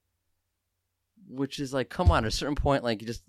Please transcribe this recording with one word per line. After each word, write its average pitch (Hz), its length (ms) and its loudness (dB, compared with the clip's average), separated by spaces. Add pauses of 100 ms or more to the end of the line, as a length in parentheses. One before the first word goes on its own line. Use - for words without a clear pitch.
(1300)
Which 135 300 -6
is 135 140 -6
like, 127 160 -2
come 175 220 2
on, 127 140 4
at - 20 0
a 110 40 -2
certain 143 240 -2
point, 139 280 2
like, 110 180 -2
you 110 60 -12
just, 117 220 -8